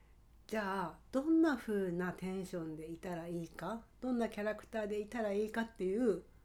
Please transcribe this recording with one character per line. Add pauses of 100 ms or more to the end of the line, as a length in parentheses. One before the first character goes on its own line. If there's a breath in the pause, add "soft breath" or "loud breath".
(460 soft breath)
じ
ゃ
あ、 (140)
ど
ん
な
風
な
テ
ン
シ
ョ
ン
で
い
た
ら
い
い
か、 (180)
ど
ん
な
キ
ャ
ラ
ク
タ
ー
で
い
た
ら
い
い
か
っ
て
い
う (220)